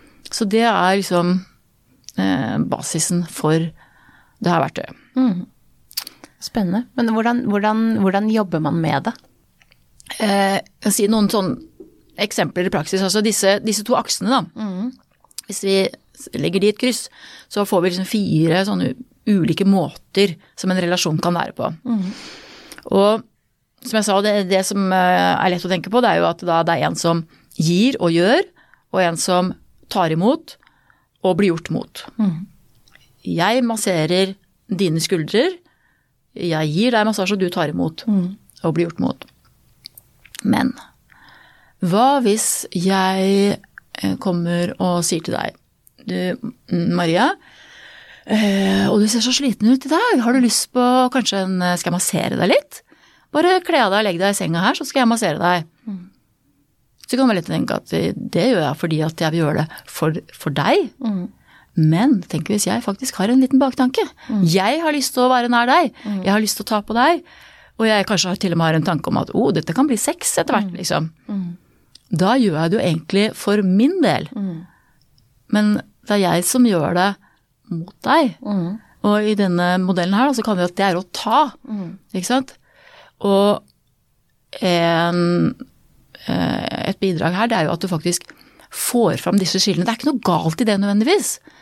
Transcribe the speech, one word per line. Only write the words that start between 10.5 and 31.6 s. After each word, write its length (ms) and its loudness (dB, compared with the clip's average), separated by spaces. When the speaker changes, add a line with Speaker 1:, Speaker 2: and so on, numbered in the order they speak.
Speaker 1:
jeg 140 0
sier 180 2
noen 180 2
sånn 220 0
eksempler 480 -2
i 60 -2
praksis. 320 -2
Altså 180 0
disse, 380 2
disse 260 -4
to 80 0
aksene 400 -2
da. 80 0
Speaker 2:
Mm. 380 -8
Speaker 1:
Hvis 180 -10
vi 220 2
s-, 480 -10
legger 300 -2
de 60 4
i 60 4
et 60 -16
kryss, 240 -2
så 180 -4
får 200 2
vi 80 0
liksom 160 -4
fire 580 2
sånne 240 -2
u-, 140 -12
ulike 360 2
måter 680 0
som 220 -4
en 80 0
relasjon 400 0
kan 160 0
være 160 -6
på. 160 -4
Speaker 2:
Mm. 280 -4
Speaker 1:
Og 360 2
som 180 -2
jeg 80 -2
sa, 140 2
det, 120 0
det 180 0
som, 260 -2
eh, 460 2
er 180 0
lett 80 -4
å 80 -6
tenke 220 -4
på, 100 2
det 80 2
er 80 2
jo 80 2
at 160 -4
da 220 0
det 100 0
er 140 0
en 100 -4
som 240 0
gir 480 2
og 100 2
gjør, 320 4
og 100 2
en 180 0
som 320 0
tar 200 0
imot 460 0
og 140 2
blir 140 2
gjort 180 -6